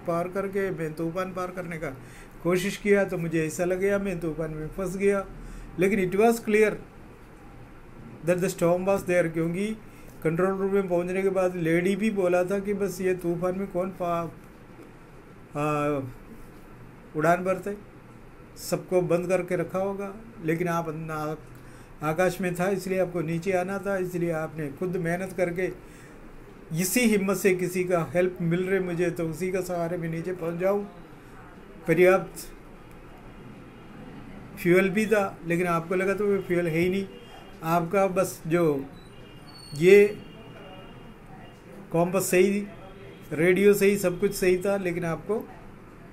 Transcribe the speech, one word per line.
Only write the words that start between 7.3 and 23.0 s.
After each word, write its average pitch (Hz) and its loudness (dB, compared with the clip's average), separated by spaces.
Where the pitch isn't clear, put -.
that 175 2
the 180 0
storm 175 2
was 196 2
there, 175 2
क्योंकि 175 -2
कंट्रोल 180 2
रूम 190 0
में 196 2
पहुंचने 180 0
के 190 2
बाद 185 2
लेडी 175 2
भी 214 0
बोला 180 4
था 196 0
कि 196 -2
बस 190 -2
ये 185 2
तूफान 180 -2
में 196 -4
कौन 185 -4
पा-, 170 -2
आ, 147 0
उड़ान 170 4
भरते, 190 -2
सबको - 0
बंद 170 2
करके 180 0
रखा 165 -2
होगा। 196 -4
लेकिन 165 0
आप 170 0
ना, 156 -6
आकाश 175 2
में 175 0
था, 180 0
इसलिए 185 0
आपको 175 0